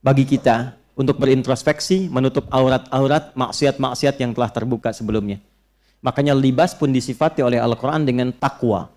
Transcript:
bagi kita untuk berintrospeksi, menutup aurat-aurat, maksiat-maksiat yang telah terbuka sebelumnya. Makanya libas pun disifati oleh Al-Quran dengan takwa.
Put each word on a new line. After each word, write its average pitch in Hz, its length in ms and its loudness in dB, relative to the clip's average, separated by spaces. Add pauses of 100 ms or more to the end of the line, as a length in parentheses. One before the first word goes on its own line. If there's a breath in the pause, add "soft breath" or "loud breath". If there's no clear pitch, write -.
bagi 135 240 4
kita 123 480 0 (240)
untuk 139 240 0
berintrospeksi, 139 880 0
menutup 131 400 -2
aurat-aurat, 131 880 2
maksiat-maksiat 135 800 -2
yang 120 160 -4
telah 120 160 -2
terbuka 117 400 -4
sebelumnya. 107 480 -4 (640)
Makanya 143 320 0
libas 135 400 2
pun 143 160 -2
disifati 131 560 0
oleh 120 160 2
Al-Quran 131 400 -2
dengan 123 320 0
takwa. 113 640 -2